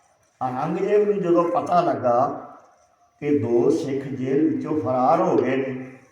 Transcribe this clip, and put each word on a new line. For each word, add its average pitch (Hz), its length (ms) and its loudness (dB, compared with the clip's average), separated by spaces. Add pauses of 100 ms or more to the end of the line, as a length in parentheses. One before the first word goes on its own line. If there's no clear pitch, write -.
(420)
ਔਰੰਗਜ਼ੇਬ 185 680 0
ਨੂੰ 190 120 -2
ਜਦੋਂ 170 400 2
ਪਤਾ 175 200 2
ਲੱਗਾ 127 460 0 (920)
ਕਿ 147 200 0
ਦੋ 120 300 2
ਸਿੱਖ 135 360 -2
ਜੇਲ੍ਹ 131 500 0
ਵਿੱਚੋਂ 156 260 -4
ਫਰਾਰ 131 400 2
ਹੋ 170 160 2
ਗਏ 127 180 0
ਨੇ 131 360 -6 (200)